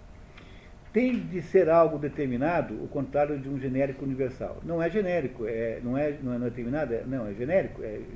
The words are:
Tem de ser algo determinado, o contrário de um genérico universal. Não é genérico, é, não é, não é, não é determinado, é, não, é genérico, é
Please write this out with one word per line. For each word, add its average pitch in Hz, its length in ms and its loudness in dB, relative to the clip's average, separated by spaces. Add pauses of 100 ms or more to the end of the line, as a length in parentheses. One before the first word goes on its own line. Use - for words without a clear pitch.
(920)
Tem 247 260 4
de 170 240 -4
ser 180 280 6
algo 160 280 8
determinado, 139 760 0
o 135 120 -6
contrário 143 520 0
de 131 100 -8
um 143 80 -4
genérico 135 480 0
universal. 131 580 -2
Não 165 200 0
é 165 80 0
genérico, 170 560 0
é, 113 340 -2
não 123 160 -2
é, 147 240 0
não 123 120 -2
é, 120 40 -2
não 120 80 -2
é 120 40 0
determinado, 123 440 -2
é, 113 100 -2
não, 127 240 -4
é 101 60 -4
genérico, 127 480 0
é 110 180 -6 (160)